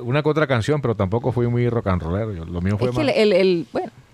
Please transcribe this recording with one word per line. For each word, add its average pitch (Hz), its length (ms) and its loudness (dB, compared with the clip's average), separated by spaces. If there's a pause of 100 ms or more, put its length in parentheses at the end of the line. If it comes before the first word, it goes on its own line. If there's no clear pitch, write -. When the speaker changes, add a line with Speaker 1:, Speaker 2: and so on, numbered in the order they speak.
Speaker 1:
una 131 200 0
que 151 80 0
otra 151 160 4
canción, 135 340 0
pero 120 140 0
tampoco 107 380 0
fui 120 160 0
muy 120 200 2
rock 117 200 -2
and 90 140 2
rollero. 101 300 -4
Yo, 82 140 -10
lo 87 160 -6
mío 98 160 0
fue 123 100 0
Speaker 2:
Es 123 80 -4
que 127 80 0
Speaker 1:
más 262 100 0
Speaker 2:
el, 214 180 4
el, - 20 -
el, 180 380 2
bueno, 359 180 -6 (240)